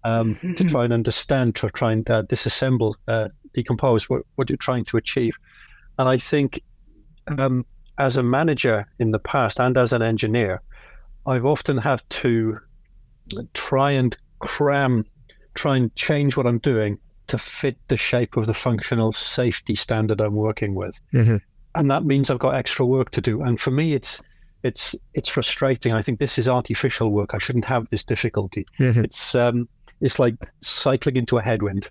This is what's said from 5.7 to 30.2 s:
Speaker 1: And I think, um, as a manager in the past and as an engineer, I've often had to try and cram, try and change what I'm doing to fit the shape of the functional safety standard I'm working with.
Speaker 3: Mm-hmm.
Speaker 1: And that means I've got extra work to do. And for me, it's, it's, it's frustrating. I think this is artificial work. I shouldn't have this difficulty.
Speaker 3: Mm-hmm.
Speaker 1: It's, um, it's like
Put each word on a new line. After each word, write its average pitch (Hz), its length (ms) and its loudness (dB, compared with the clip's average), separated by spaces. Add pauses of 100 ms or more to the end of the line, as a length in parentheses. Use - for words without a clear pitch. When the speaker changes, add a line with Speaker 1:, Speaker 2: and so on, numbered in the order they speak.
Speaker 1:
And 131 100 2
I 131 100 4
think, 143 420 0 (800)
um, 127 280 0 (320)
as 135 180 2
a 135 60 2
manager 123 640 2 (120)
in 113 120 2
the 107 80 0
past 131 420 0
and 123 160 4
as 123 160 4
an 117 100 2
engineer, 110 600 0 (640)
I've 127 180 0
often 143 320 0
had 127 340 0
to 113 460 0 (960)
try 139 380 0
and 131 260 2 (220)
cram, 139 680 0 (500)
try 139 220 0
and 120 200 0
change 143 400 0
what 131 100 0
I'm 120 140 2
doing 107 380 0 (280)
to - 100 -4
fit - 400 -4 (120)
the 131 80 2
shape - 400 -2
of 110 100 0
the 110 80 -2
functional 113 580 0
safety - 600 -2
standard 110 460 0
I'm 104 140 0
working 107 400 -2
with. 92 240 -8 (140)
Speaker 3:
Mm-hmm. 113 240 4 (380)
Speaker 1:
And 147 160 2
that 143 140 0
means 139 260 2
I've 123 80 0
got 135 160 2
extra 127 320 -2
work 131 240 2
to - 100 -2
do. 110 220 -2
And 120 180 0
for - 100 -2
me, 151 220 0
it's, - 300 -4 (400)
it's, - 320 -4 (180)
it's - 160 -4
frustrating. - 640 0
I 110 80 2
think 113 200 -4
this 139 180 -2
is 120 100 0
artificial 120 640 0
work. 104 240 0
I 98 40 -4
shouldn't 120 280 -2
have 120 240 -2
this 107 120 -4
difficulty. 104 640 -4 (140)
Speaker 3:
Mm-hmm. 117 260 4
Speaker 1:
It's, - 300 -4
um, 120 340 2 (320)
it's - 180 0
like 120 160 4 (260)